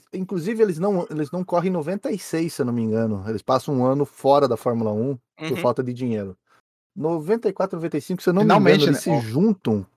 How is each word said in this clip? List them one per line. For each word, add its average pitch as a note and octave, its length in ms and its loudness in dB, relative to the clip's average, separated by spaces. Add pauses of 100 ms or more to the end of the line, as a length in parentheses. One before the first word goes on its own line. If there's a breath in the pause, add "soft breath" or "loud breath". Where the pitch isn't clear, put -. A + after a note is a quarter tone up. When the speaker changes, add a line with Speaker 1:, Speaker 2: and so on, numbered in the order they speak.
(120)
Speaker 1:
inclusive F#3 500 -4
eles F3+ 160 -4
não, F#3 320 -2
eles D3+ 200 -4
não F#3 120 -4
correm F3+ 280 -2
em - 20 0
noventa F3+ 380 -4
e G3+ 80 -4
seis, E3 340 -4
se - 80 -4
eu B2+ 60 -2
não A#2+ 80 -2
me A#2 80 -2
engano. A2 440 -2
Eles A2 140 -4
passam C3+ 340 0
um B2 120 2
ano C#3 180 0
fora C#3 420 2
da A#2+ 120 0
Fórmula A#2 340 -2
um B2 240 -2 (220)
por D#3 120 -8
Speaker 2:
Uhum. - 80 -2
Speaker 1:
falta B2 260 0
de B2 80 -6
dinheiro. A2 420 -4 (600)
Noventa E3+ 500 -2
e F#3 60 0
quatro, F#3 240 -4
noventa D#3+ 220 -4
e - 20 -4
cinco, - 220 -6
se - 80 -2
eu - 20 6
não E3+ 100 4
Speaker 3:
Finalmente, D#3+ 360 6
Speaker 1:
me D3 60 2
engano, C#3 120 4
eles - 100 -6
Speaker 3:
né? D3 140 2
Speaker 1:
se A2+ 60 -4
Speaker 3:
Ó. - 40 -6
Speaker 1:
juntam B2+ 560 0 (100)